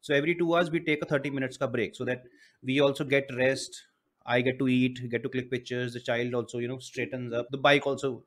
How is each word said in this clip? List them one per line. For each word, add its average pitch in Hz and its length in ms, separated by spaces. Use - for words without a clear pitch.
So - 140
every 151 200
two 170 200
hours, 170 160
we 165 100
take 156 220
a 160 40
thirty 143 240
minutes 135 280
ka 139 80
break 117 300
so 127 80
that 123 200
we 131 180
also 143 240
get 139 320
rest. 131 460
I 123 140
get 127 180
to 135 100
eat, 127 420
get 117 120
to 131 60
click 127 220
pictures. 123 420
The 120 80
child 120 320
also, 120 240
you 120 120
know, 131 100
straightens 123 560
up. 120 160
The 139 80
bike 143 280
also 135 400